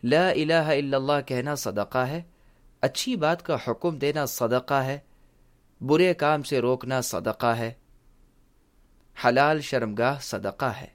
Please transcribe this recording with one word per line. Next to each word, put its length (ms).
لا 260
الہ 240
الا 440
اللہ 280
کہنا 300
صدقہ 420
ہے، 240
اچھی 340
بات 300
کا 120
حکم 300
دینا 280
صدقہ 480
ہے، 260
برے 320
کام 300
سے 160
روکنا 420
صدقہ 460
ہے، 260
حلال 360
شرمگاہ 600
صدقہ 440
ہے۔ 300